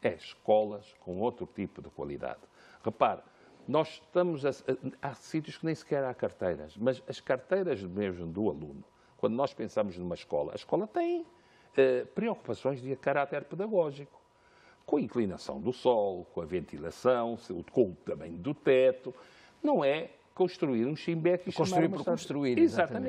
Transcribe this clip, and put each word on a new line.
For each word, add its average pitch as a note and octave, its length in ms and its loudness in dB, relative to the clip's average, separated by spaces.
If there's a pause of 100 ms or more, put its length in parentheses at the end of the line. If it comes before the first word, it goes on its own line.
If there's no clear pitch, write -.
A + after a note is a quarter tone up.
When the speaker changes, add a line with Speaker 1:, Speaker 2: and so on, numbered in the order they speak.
Speaker 1:
é G#2 120 0
escolas G#2+ 840 0
com F2+ 200 -8
outro A#2 260 -2
tipo - 340 -8
de - 100 -16
qualidade. C#2+ 500 -8 (420)
Repare, A2 380 0 (480)
nós D3+ 340 0
estamos E3+ 420 0
a, C3+ 60 4
a, C3 600 -6
há - 40 -12
sítios - 440 -6
que D#3+ 80 -6
nem D#3+ 80 -2
sequer C#3+ 280 -2
há B2+ 120 -2
carteiras, E2+ 640 -4
mas B2 300 0
as - 140 -10
carteiras C#3 600 -2
mesmo F2+ 440 -4
do G2 220 -2
aluno, D2 340 -6 (340)
quando A2 180 -2
nós C3 200 -2
pensamos G#2 420 -4
numa F2+ 200 -6
escola, - 360 -4
a G#2 40 -10
escola F3 320 -2
tem, E4+ 360 -2 (520)
eh, B2+ 280 4 (100)
preocupações C#3 680 -4
de C3 140 -4
caráter C#3+ 480 -2
pedagógico, D#3+ 760 -2 (640)
com - 120 2
a C#4 40 4
inclinação F#2+ 600 -2
do A#2+ 120 -2
solo, G2+ 520 2 (100)
com F2 60 -4
a E2+ 40 -6
ventilação, F#2 920 0
se-, - 180 -10 (160)
com A2 200 4
o E2 40 -12 (100)
tamanho E2+ 340 -6
do C3 140 -4
teto, C3 640 4 (480)
não B3+ 220 2
é D3+ 260 0 (240)
construir C#3 520 2
um D3 100 -2
chimbeque F3 540 0
e - 20 -10
Speaker 2:
Construir F3 300 2
Speaker 1:
chamar E3 40 4
uma F#3 40 0
Speaker 2:
por F3 100 -4
Speaker 1:
estátua. E3+ 120 0
Speaker 2:
construir, C#3+ 460 0
Speaker 1:
Exatamente. E3+ 500 2